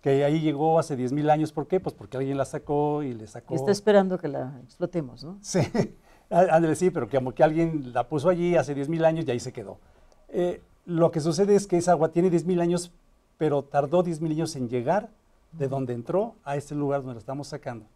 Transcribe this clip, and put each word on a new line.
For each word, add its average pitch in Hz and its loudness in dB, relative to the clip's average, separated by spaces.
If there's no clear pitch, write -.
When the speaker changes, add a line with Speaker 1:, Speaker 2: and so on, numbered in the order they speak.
Speaker 1:
que 139 2
ahí 151 2
llegó 156 2
hace 147 -2
diez 123 -2
mil 151 0
años. 151 2
¿Por 143 -6
qué? 185 0
Pues 160 -8
porque 127 -12
alguien 139 -4
la 135 0
sacó 147 -2
y 127 -6
le 110 -12
sacó. - -12
Speaker 2:
Y - -2
está 135 0
esperando 196 4
que 151 -6
la 135 -8
explotemos, 156 -8
¿no? 190 -16
Speaker 1:
Sí, - -2
<laughs> - -4
á-, 180 6
ándale, 160 4
sí, 180 2
pero 127 -4
como 127 0
que 160 2
alguien 156 2
la 120 -2
puso 151 0
allí 175 2
hace 143 0
diez 139 -4
mil 165 0
años 160 2
y 127 -2
ahí 120 -2
se 127 -10
quedó. 98 -14
Eh, 175 -2
lo 165 2
que 160 -2
sucede 175 2
es 196 2
que 175 2
esa 175 4
agua 160 2
tiene 175 2
diez 165 2
mil 175 0
años, 175 0
pero 143 0
tardó 143 0
diez 165 -2
mil 165 -2
años 160 -2
en 127 -6
llegar 139 -2
de 151 -4
Speaker 2:
Ujú. 135 -4
Speaker 1:
donde 127 -4
entró 175 -4
a 143 -6
este 147 -8
lugar 143 -2
donde 131 -12
la 113 -14
estamos 135 -10
sacando. 120 -12